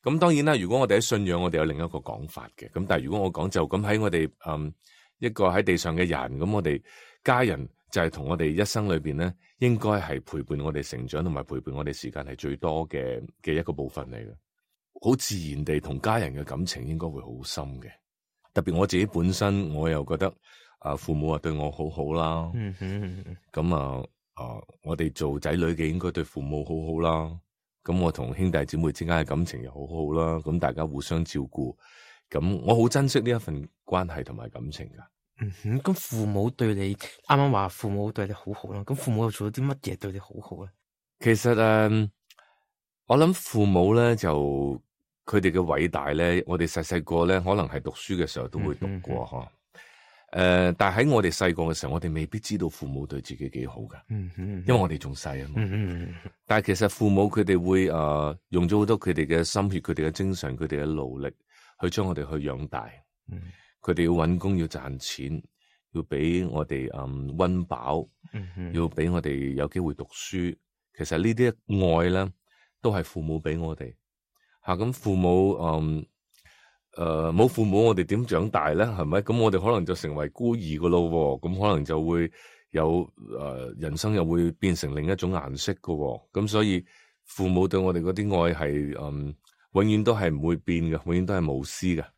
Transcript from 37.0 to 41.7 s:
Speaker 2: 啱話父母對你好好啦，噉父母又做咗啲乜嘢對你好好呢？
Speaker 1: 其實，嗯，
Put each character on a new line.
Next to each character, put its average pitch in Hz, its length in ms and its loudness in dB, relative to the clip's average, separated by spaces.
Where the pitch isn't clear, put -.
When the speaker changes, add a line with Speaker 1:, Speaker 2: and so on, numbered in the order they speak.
Speaker 2:
啱 139 220 6
話 98 180 2
父 107 200 -8
母 101 240 -2
對 101 140 -4
你 101 80 -8
好 - 180 -10
好 - 220 -12
啦， 101 100 -8
噉 135 100 -4
父 131 160 -4
母 110 120 2
又 113 80 2
做 104 200 -4
咗 127 120 -6
啲 135 60 0
乜 139 80 -2
嘢 95 220 -8
對 98 140 -8
你 98 60 -10
好 - 100 -16
好 - 200 -14
呢？ 92 80 -14
Speaker 1:
其 117 140 6
實， 120 220 4
嗯， 110 540 4